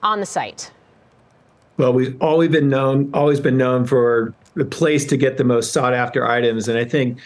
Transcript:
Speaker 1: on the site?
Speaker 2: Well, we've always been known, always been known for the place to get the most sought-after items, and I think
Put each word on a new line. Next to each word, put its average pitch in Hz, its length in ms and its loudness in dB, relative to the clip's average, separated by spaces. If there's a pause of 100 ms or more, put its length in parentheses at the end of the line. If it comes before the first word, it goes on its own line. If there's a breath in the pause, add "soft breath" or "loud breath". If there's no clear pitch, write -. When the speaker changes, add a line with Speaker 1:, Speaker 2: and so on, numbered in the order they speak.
Speaker 1:
on 214 160 -2
the 185 60 -6
site? - 440 -8 (1080)
Speaker 2:
Well, 123 140 2
we've 127 300 -2
always 160 280 2
been 147 180 2
known, 135 440 0
always 143 280 0
been 131 160 0
known 127 280 2
for 120 480 2 (220)
the 151 100 -2
place 151 420 0
to - 100 0
get 131 200 0
the 147 60 0
most 120 300 0
sought-after 123 560 0
items, 117 400 0
and 117 100 0
I 117 60 -2
think 123 420 -2